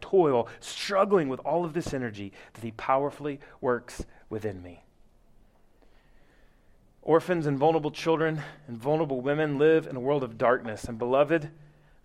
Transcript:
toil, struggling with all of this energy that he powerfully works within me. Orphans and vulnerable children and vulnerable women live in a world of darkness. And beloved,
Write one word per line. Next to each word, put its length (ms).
toil, 480
struggling 680
with 120
all 240
of 80
this 200
energy 400
that 100
he 80
powerfully 680
works 440
within 320
me. 220
Orphans 460
and 100
vulnerable 340
children 500
and 100
vulnerable 440
women 360
live 300
in 80
a 60
world 220
of 140
darkness. 480
And 120
beloved, 540